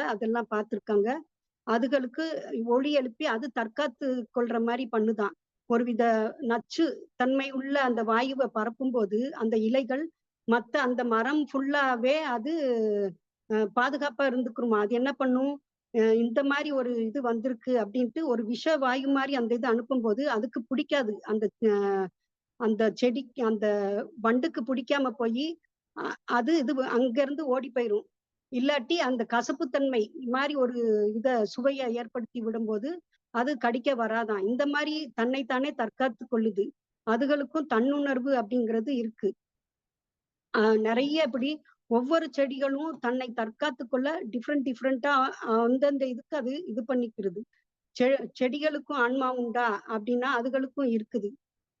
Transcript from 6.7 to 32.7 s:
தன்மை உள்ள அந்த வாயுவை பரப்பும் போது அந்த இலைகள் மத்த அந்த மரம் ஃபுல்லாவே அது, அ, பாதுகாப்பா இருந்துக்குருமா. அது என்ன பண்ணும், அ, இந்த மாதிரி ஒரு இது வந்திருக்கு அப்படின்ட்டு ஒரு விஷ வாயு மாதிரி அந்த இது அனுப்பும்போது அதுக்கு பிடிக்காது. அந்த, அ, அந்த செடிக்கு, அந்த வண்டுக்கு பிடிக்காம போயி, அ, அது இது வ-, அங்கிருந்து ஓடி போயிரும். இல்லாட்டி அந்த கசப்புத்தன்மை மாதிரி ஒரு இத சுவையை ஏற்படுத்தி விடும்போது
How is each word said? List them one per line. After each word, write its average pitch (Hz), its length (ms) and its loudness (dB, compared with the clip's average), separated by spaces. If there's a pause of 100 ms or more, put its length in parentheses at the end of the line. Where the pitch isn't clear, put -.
தன்மை 269 340 2
உள்ள 269 300 -4
அந்த 247 220 2
வாயுவை 247 500 2
பரப்பும் 233 400 -2
போது 214 260 2 (160)
அந்த 226 240 0
இலைகள் 254 460 0 (440)
மத்த 226 300 2
அந்த 247 260 2
மரம் 247 400 2
ஃபுல்லாவே 269 720 2 (120)
அது, 240 240 -2 (960)
அ, 214 240 2
பாதுகாப்பா 277 500 0
இருந்துக்குருமா. 240 560 0
அது 208 140 0
என்ன 247 180 2
பண்ணும், 262 400 0 (420)
அ, 220 200 6
இந்த 233 280 2
மாதிரி 285 300 0
ஒரு 254 180 0 (140)
இது 220 180 -4
வந்திருக்கு 240 560 -2
அப்படின்ட்டு 233 460 -2
ஒரு 240 200 0
விஷ 247 320 0
வாயு 269 320 0
மாதிரி 277 260 0
அந்த 240 200 0
இது 240 140 -2
அனுப்பும்போது 233 580 0
அதுக்கு 269 360 -2
பிடிக்காது. 262 600 -2
அந்த, 214 220 -2 (200)
அ, 214 100 4 (840)
அந்த 220 220 2 (120)
செடிக்கு, 247 500 -2
அந்த 220 220 0 (560)
வண்டுக்கு 254 400 2
பிடிக்காம 262 480 -2
போயி, 233 360 -2 (500)
அ, 311 60 -10 (280)
அது 247 280 2
இது 269 160 0
வ-, 262 160 -2
அங்கிருந்து 262 560 0
ஓடி 262 240 -2
போயிரும். 226 360 -2 (460)
இல்லாட்டி 277 480 0
அந்த 254 240 0
கசப்புத்தன்மை 269 760 0 (260)
மாதிரி 269 280 0
ஒரு 247 240 0 (360)
இத 226 140 0 (160)
சுவையை 262 500 -2
ஏற்படுத்தி 240 460 -8
விடும்போது 220 480 -4 (460)